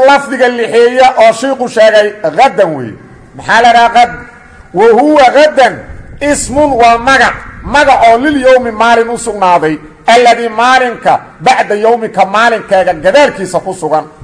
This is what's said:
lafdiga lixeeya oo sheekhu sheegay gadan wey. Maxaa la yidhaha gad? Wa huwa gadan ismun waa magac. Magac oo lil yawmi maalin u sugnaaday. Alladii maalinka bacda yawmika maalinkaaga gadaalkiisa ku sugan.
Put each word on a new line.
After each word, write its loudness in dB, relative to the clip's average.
lafdiga 0
lixeeya 0
oo 4
sheekhu -4
sheegay 2
gadan 0
wey. -10
Maxaa -2
la 4
yidhaha 4
gad? 2
Wa 2
huwa 2
gadan 2
ismun -2
waa 2
magac. 0
Magac 0
oo 4
lil -2
yawmi 2
maalin 0
u -6
sugnaaday. -2
Alladii 2
maalinka -2
bacda 0
yawmika 0
maalinkaaga 0
gadaalkiisa -2
ku -12
sugan. -4